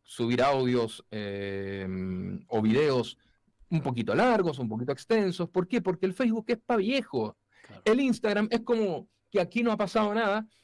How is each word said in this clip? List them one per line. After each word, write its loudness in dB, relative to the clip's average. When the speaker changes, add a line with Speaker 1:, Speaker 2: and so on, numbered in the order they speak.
Speaker 1:
subir 0
audios, 2
eh, -6
o 0
videos 2
un 0
poquito -2
largos, 2
un -4
poquito -4
extensos. -2
¿Por -2
qué? 0
Porque 0
el -2
Facebook 0
es 0
pa' -2
viejo. -2
Speaker 2:
Claro. -20
Speaker 1:
El 4
Instagram 2
es 0
como 0
que 0
aquí 0
no 2
ha 0
pasado 0
nada. 0